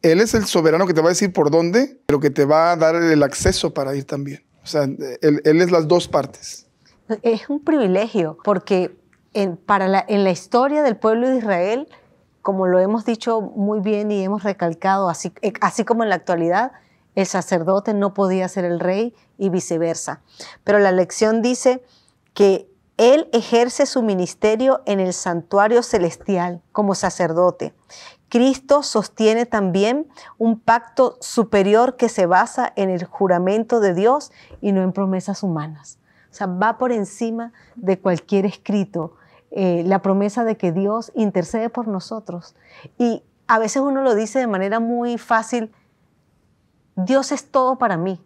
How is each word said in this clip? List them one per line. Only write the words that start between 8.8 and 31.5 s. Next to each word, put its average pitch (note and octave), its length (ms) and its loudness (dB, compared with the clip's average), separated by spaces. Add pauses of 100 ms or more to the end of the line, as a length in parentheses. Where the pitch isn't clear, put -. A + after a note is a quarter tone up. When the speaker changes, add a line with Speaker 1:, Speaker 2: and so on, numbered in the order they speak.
Speaker 2:
en, F#3+ 240 -2
para F#3+ 300 0
la, F#3+ 200 2
en G3+ 160 2
la F#3+ 60 2
historia C4+ 520 0
del B3 140 2
pueblo A3+ 320 0
de C4 80 0
Israel, A3 520 -2 (520)
como F#3+ 260 -2
lo F3+ 120 4
hemos G#3 260 0
dicho A3+ 380 -2
muy G#3 380 -4
bien G#3 300 -2
y G3+ 140 -2
hemos G3 200 -4
recalcado, F#3+ 680 -2
así, E3 200 -8 (120)
eh, G#3 180 -2
así G#3+ 240 0
como A3+ 200 0
en G#3+ 40 -2
la G3 60 2
actualidad, F3+ 580 -2 (420)
el G3 120 0
sacerdote F#3+ 680 -2
no G3+ 200 -2
podía F#3+ 320 0
ser F3+ 180 -6
el F3 140 -2
rey F#3+ 340 -2 (260)
y G3 100 -2
viceversa. E3 720 -4 (420)
Pero G#3 160 2
la G3 140 4
lección G#3+ 500 0
dice B3+ 400 0 (500)
que G3 380 2 (260)
Él C4+ 360 4
ejerce A#3+ 540 0
su C4 160 -2
ministerio G#3+ 840 0
en G3+ 140 0
el F#3 120 0
santuario G3+ 680 0
celestial F3 800 -2 (100)
como G3 240 0
sacerdote. E3+ 800 -2 (540)
Cristo C4+ 560 2
sostiene A3 640 0
también G#3+ 600 0 (300)
un A3+ 240 0
pacto A#3+ 600 0
superior G#3+ 760 2